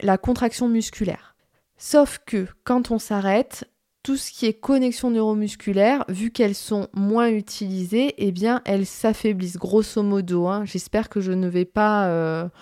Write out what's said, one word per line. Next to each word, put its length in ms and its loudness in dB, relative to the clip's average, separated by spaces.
la 160 4
contraction 500 0
musculaire. 640 -2
Sauf 480 2
que 200 -2
quand 260 0
on 80 0
s'arrête, 640 0
tout 140 -2
ce 160 -8
qui 140 -4
est 80 2
connexion 560 0
neuromusculaire, 1000 2
vu 220 -4
qu'elles 240 2
sont 400 -4
moins 340 2
utilisées, 880 -2
eh 160 0
bien, 320 0
elles 220 0
s'affaiblissent, 720 -2
grosso 440 0
modo, 440 0
hein. 180 -2
J'espère 460 -4
que 100 -4
je 120 -2
ne 140 0
vais 200 0
pas, 400 2
euh, 420 0